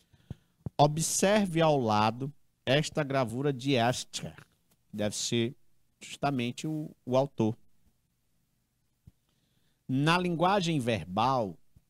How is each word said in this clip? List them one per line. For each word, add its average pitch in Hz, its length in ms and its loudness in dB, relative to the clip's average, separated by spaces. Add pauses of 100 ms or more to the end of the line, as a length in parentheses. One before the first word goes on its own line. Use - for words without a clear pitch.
(840)
Observe 165 760 2
ao 151 180 4
lado 113 540 0 (320)
esta 151 380 0
gravura 135 480 -2
de 135 220 -2
Escher. 117 640 -2 (560)
Deve 104 240 -4
ser 120 400 -2 (440)
justamente 123 680 -4
o, 156 220 -6 (160)
o 123 100 -2
autor. 117 400 0 (2250)
Na 147 300 2
linguagem 175 640 2
verbal, 110 800 0 (320)